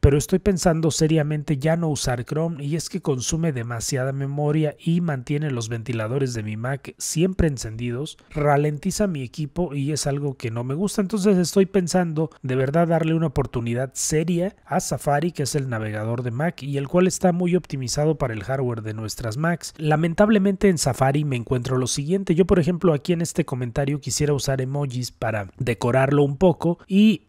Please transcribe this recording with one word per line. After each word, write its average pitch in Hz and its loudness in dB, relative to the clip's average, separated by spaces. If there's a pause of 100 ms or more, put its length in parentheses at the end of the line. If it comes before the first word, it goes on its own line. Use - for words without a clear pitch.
Pero 143 6
estoy 175 0
pensando 165 2
seriamente 151 0
ya 160 0
no 170 -2
usar 123 -4
Chrome, 156 -4
y 143 -4
es 156 -6
que 185 -8
consume 156 -2
demasiada 123 -4
memoria 147 0
y 170 0
mantiene 147 -2
los 117 -4
ventiladores 120 -2
de 110 -4
mi 107 -6
Mac 131 -6
siempre 180 0
encendidos, 120 -6 (120)
ralentiza 147 2
mi 156 -2
equipo 151 -4
y 139 -2
es 147 -2
algo 143 -2
que 113 -6
no 120 -4
me 135 -4
gusta. 202 0
Entonces 196 2
estoy 180 4
pensando 170 0 (120)
de 131 -2
verdad 143 2
darle 160 2
una 160 2
oportunidad 123 -2
seria 170 0 (100)
a 160 0
Safari, 151 -2
que 151 -4
es 123 -4
el 135 0
navegador 110 -4
de 123 -4
Mac 151 -4
y 143 -4
el 139 -4
cual 180 4
está 180 2
muy 175 0
optimizado 147 -2
para 120 -4
el 104 -8
hardware 123 -4
de 107 -6
nuestras 110 -8
Macs. 165 -4
Lamentablemente 190 4
en 175 4
Safari 139 2
me 139 -2
encuentro 123 -2
lo 127 0
siguiente. 175 0
Yo, 180 6
por 185 4
ejemplo, 170 2
aquí 147 0
en 170 0
este 165 -2
comentario 139 -2
quisiera 143 0
usar 131 -2
emojis 131 -4
para 107 -4
decorarlo 135 2
un 143 0
poco 170 2
y 208 4